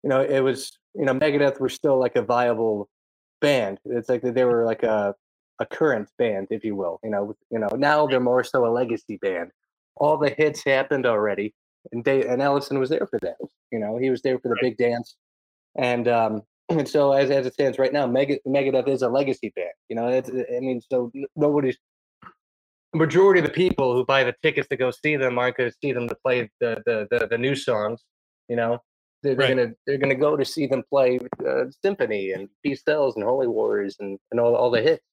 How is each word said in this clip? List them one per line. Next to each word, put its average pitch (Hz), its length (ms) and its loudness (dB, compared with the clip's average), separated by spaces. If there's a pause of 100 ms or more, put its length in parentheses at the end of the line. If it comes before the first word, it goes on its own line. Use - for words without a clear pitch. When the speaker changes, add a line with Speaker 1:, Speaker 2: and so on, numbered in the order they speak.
Speaker 1:
you 143 80 -2
know, 131 120 4
it 135 180 2
was, 131 320 -2 (220)
you 170 100 -4
know, 135 100 2
Megadeth 143 460 2
were 131 80 0
still, 135 300 0
like, 127 180 0
a 120 60 2
viable 113 680 0 (520)
band. 120 440 2
It's 120 240 -6
like 123 140 0
they 123 220 0
were, 117 200 4
like, 113 180 -2
a, 107 320 0 (460)
a - 60 -4
current 123 420 -2 (100)
band, 101 320 -2
if 110 140 -6
you 104 120 -4
will, 87 260 -4
you 110 80 -8
know, 104 240 -4 (160)
you 117 80 -4
know, 107 180 -2
now 147 300 2
they're 131 140 2
more 123 240 2
so 123 220 0
a 117 40 2
legacy 117 500 -4
band. 90 300 -4 (460)
All 147 200 2
the 143 140 0
hits 147 340 0
happened 135 420 0
already, 104 460 0 (380)
and 117 140 -8
Da-, 135 240 4
and 123 120 0
Ellefson 139 380 0
was 131 120 -2
there 180 160 0
for - 140 -6
that, 87 160 -8 (360)
you 117 80 -6
know, 107 180 -6
he 135 120 0
was 127 120 -2
there 131 160 0
for 127 100 -6
the 117 60 0
Speaker 2:
Right. 120 80 -4
Speaker 1:
big 123 160 -2
dance. 120 380 -2 (600)
And, 120 320 0
um, 110 340 2 (140)
<clears throat> - 120 -20
and 156 200 0
so 143 240 4
as, 139 180 4
as 135 160 2
it 131 80 -6
stands 135 240 0
right 131 140 2
now, 143 140 0
Mega-, 135 400 2
Megadeth 135 420 0
is 131 140 0
a 123 60 2
legacy 131 480 -2
band, 87 160 -6 (160)
you 113 80 -8
know, 117 120 -2
it's, 127 220 0
I 123 300 -4
mean, 127 200 -4
so 123 340 -2
n-, 139 100 -8 (120)
nobody's, 147 420 2 (1160)
majority 180 460 4
of 147 60 0
the - 60 -2
people 143 420 0
who 127 100 0
buy 135 200 2
the 120 180 -2
tickets 147 260 -2
to 135 80 -4
go 127 140 0
see 151 260 -4
them 127 220 -2
aren't 123 180 -2
gonna 123 160 -2 (100)
see 143 100 -2
them 120 160 -4
to - 60 -6 (100)
play 123 240 0 (120)
the, 113 260 -2
the, 110 240 -2
the, 117 160 0
the 117 120 -4
new 135 180 0
songs, 113 480 -4 (440)
you 117 80 -4
know? 117 240 -2 (440)
They're, 139 100 2
they're 131 140 2
Speaker 2:
Right. 131 80 2
Speaker 1:
gonna, 117 180 0 (120)
they're 139 120 -2
gonna 139 160 2
go 147 220 2
to 139 80 0
see 151 240 -4
them 127 200 -2
play, 127 300 2 (260)
uh, 135 200 0 (180)
Symphony 110 480 -2
and 95 180 -6 (160)
Peace 139 200 -4
Sells 147 320 0
and 104 80 -4
Holy 127 240 0
Wars 107 500 -2
and, 98 200 -10 (120)
and 117 80 -2
all, 120 160 4
all 120 160 2
the 117 100 2
hits. 151 220 2 (100)